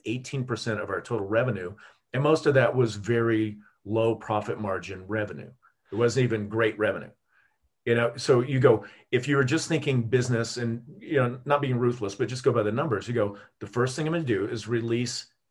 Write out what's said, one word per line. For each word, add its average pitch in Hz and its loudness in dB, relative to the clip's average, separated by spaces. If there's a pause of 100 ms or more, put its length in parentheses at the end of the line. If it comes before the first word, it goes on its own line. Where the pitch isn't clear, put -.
eighteen 127 -6
percent 113 -4
of 90 -8
our 90 -4
total 104 -4
revenue. 101 -2 (380)
And 135 -2
most 156 4
of 143 4
that 123 4
was 113 2
very 110 0 (260)
low 110 0
profit 107 -4
margin 92 -6
revenue. 104 -6 (400)
It 101 -8
wasn't 120 4
even 107 0
great 110 0
revenue. 101 -2 (760)
You 117 4
know, 117 2
so 123 4
you 131 0
go, 123 6 (240)
if 127 0
you 143 2
were 135 4
just 147 0
thinking 131 0
business 117 0
and, 117 -6 (160)
you 156 -4
know, 127 2
not 147 2
being 127 0
ruthless, 120 0
but 117 -2
just 127 -8
go 139 6
by 117 2
the 104 0
numbers, 120 -2
you 120 -4
go, 104 0 (220)
"The - -12
first 127 -2
thing 156 -4
I'm 160 -2
gonna 170 -2
do 107 0
is 113 -6
release 117 -2 (220)